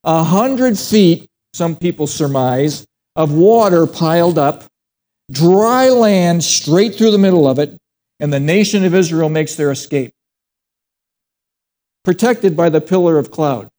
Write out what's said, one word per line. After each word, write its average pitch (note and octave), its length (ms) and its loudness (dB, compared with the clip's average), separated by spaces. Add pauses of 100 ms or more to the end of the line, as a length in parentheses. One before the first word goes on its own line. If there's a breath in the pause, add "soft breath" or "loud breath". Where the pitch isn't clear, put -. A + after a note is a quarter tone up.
A D#3+ 200 0
hundred A#3 540 0
feet, F#3+ 500 2 (260)
some E3 220 -6
people D#3 320 -6
surmise, C#3 800 -4 (300)
of D#3 180 -2
water F3+ 540 4
piled E3+ 500 0
up, D3 280 -2 (640)
dry G#3+ 580 2
land F#3+ 540 2
straight G3 520 0
through A3 160 2
the G#3 60 2
middle F3+ 300 2
of C3 120 0
it, D3 160 -6 (440)
and D3 120 -4
the C#3 80 -2
nation F#3+ 460 0
of F3 80 0
Israel E3 360 0
makes D#3 260 -4
their D3 160 -2
escape. C3 400 -6 (1900)
Protected F#3+ 520 -2
by E3+ 140 0
the D#3 120 0
pillar E3+ 360 0
of C#3+ 140 -4
cloud. C3 480 -6